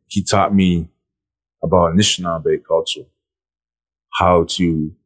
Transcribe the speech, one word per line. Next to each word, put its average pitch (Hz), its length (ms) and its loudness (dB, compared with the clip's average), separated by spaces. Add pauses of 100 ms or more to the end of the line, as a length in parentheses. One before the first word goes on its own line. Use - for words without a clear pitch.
he 101 160 -4
taught 98 320 2
me 87 340 2 (760)
about 85 320 2
Anishinaabe 82 720 -2
culture, 80 360 -4 (1160)
how 90 320 4
to, 78 420 -2 (140)